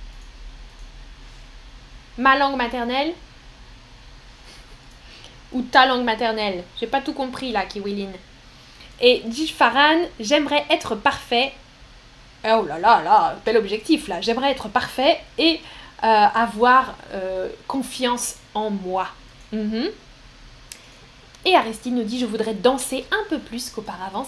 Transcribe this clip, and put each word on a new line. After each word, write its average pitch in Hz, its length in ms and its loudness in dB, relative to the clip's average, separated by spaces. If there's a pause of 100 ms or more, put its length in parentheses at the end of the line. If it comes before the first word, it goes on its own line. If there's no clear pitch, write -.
(2250)
Ma 269 180 4
langue 277 200 0
maternelle 254 580 -4 (2500)
ou 254 100 -4
ta 262 240 6
langue 247 180 0
maternelle ? 214 600 -2 (140)
J'ai 233 80 -4
pas 269 140 -2
tout 294 140 -6
compris 254 380 -6
là, 196 120 -2
Kiwilin. 202 480 -8 (880)
Et 247 240 6
dit 247 240 -4
Farhan, « 294 540 4 (180)
J'aimerais 294 500 0
être 311 240 -2
parfait. » 254 580 -2 (920)
Oh 220 220 2
là 151 120 -6
là 196 240 6
là, 175 420 4
bel 220 120 2
objectif 214 520 0
là. « 175 140 -4
J'aimerais 247 280 0
être 262 180 -6
parfait 262 520 0 (180)
et, 320 220 2 (420)
euh, 220 40 0
avoir, 226 920 4 (160)
euh, 185 360 -6 (180)
confiance 247 680 -4 (180)
en 214 160 -4
moi. » 185 380 -4 (440)
Mhm. 220 360 -4 (1600)
Et 359 120 6
Aristide 226 380 0
nous 240 100 -2
dit, « 226 160 -6
Je 247 60 0
voudrais 220 280 -4
danser 254 560 0
un 415 180 -2
peu 320 100 -4
plus - 320 -12
qu'auparavant. » 196 580 -10